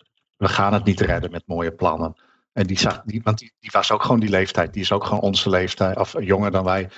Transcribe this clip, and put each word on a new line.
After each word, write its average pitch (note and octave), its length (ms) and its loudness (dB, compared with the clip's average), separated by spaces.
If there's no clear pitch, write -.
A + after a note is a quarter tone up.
"We G2 120 0
gaan G2 240 2
het G#2 120 0
niet G2+ 160 2
redden E2+ 300 0
met E2+ 160 -10
mooie E2+ 260 -4
plannen." E2 420 -2
En G2+ 140 0
die F#2 120 -4
zag, - 260 0
die, A2 200 -6
want A2 140 2
die, - 220 -16
die G#2 120 -18
was G2+ 200 2
ook G#2+ 100 0
gewoon A#2+ 180 4
die G#2+ 100 0
leeftijd, F#2+ 420 0
die G2+ 100 -6
is F#2 100 0
ook G2+ 120 0
gewoon G#2 180 0
onze G2 280 0
leeftijd, F#2 480 0
of - 220 -2
jonger G2 300 2
dan F#2 140 0
wij. F#2 340 0